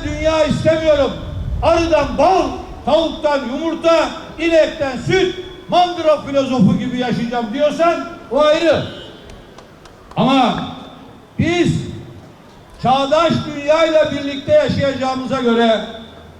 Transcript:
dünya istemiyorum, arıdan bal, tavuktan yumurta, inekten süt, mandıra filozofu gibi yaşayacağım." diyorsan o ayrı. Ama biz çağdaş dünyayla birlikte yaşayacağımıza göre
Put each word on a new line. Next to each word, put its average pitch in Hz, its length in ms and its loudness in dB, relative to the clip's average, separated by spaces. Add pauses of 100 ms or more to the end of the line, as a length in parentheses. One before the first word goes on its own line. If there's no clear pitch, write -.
dünya 302 400 0
istemiyorum, 302 680 2 (500)
arıdan 311 560 2
bal, 330 300 4 (360)
tavuktan 294 560 0 (120)
yumurta, 320 560 0 (300)
inekten 302 580 2
süt, 370 380 0 (340)
mandıra 330 520 2
filozofu 262 580 2
gibi 247 200 -4
yaşayacağım." 233 560 -4
diyorsan 320 540 0 (220)
o 262 100 0
ayrı. 302 460 2 (1300)
Ama 240 380 2 (840)
biz 311 460 2 (1000)
çağdaş 277 500 2 (140)
dünyayla 311 640 2
birlikte 277 420 -4
yaşayacağımıza 262 880 0
göre 226 400 2 (600)